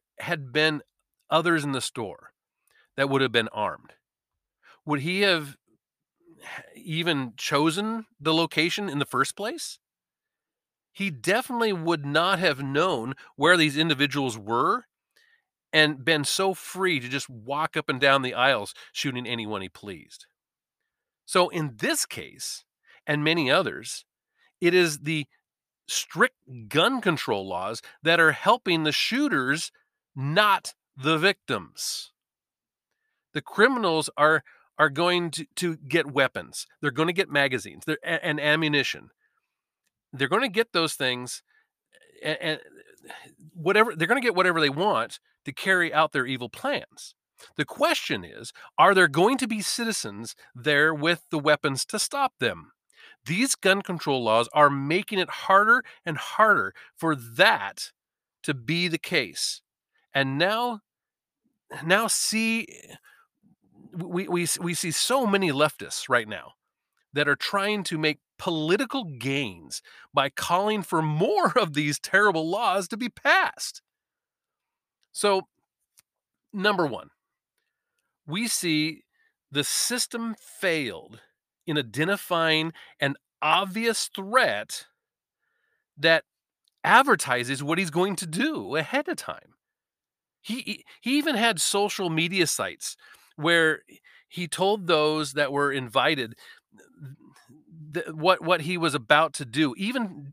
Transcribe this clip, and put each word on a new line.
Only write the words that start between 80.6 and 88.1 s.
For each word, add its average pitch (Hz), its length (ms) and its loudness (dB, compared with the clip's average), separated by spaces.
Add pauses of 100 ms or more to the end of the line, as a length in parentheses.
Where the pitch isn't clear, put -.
in 151 100 -2
identifying 160 960 0 (260)
an 139 160 0 (280)
obvious 196 720 -2
threat 190 720 -2 (1120)
that 160 260 4 (580)
advertises 139 800 4
what 151 140 -2
he's 185 140 -2
going 180 260 0